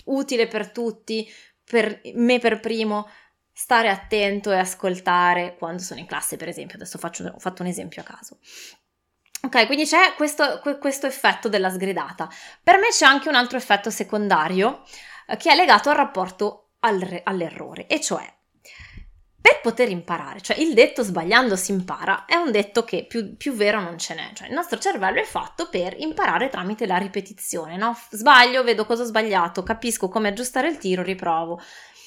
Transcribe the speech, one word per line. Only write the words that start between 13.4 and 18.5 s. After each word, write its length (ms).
effetto 320
secondario, 920
eh, 100
che 140
è 40
legato 360
al 60
rapporto 760
al 200
re-, 240
all'errore, 600
e 140
cioè 320